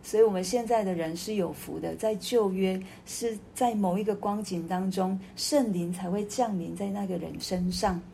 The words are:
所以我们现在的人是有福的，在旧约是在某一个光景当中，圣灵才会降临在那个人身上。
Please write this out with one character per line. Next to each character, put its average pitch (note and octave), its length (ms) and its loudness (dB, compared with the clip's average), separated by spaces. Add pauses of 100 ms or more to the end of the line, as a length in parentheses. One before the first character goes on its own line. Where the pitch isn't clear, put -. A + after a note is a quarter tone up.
所 - 140 0
以 A3 60 10
我 A3 60 8
们 F#3 120 0
现 A3+ 240 0
在 A3 200 4
的 F#3 80 0
人 E3 240 -2
是 G#3+ 160 -6
有 F3 180 0
福 D3+ 280 -10
的， E3 180 -4
在 A3 180 0
旧 G#3 380 2
约 F#3+ 280 2 (240)
是 A3+ 320 -4 (160)
在 A#3 220 2
某 F#3+ 220 2
一 G#3+ 80 0
个 G#3+ 100 2
光 G#3 260 -2
景 E3+ 240 -4
当 F#3 240 0
中， F#3 300 0 (160)
圣 B3 380 2
灵 F3 180 0
才 F3+ 180 -4
会 G#3 180 0
降 A3 300 0
临 E3+ 160 -4
在 G3 160 -4
那 G3+ 180 -2
个 F3+ 100 -2
人 D#3+ 240 -6
身 F3+ 280 0
上。 F3+ 300 0 (140)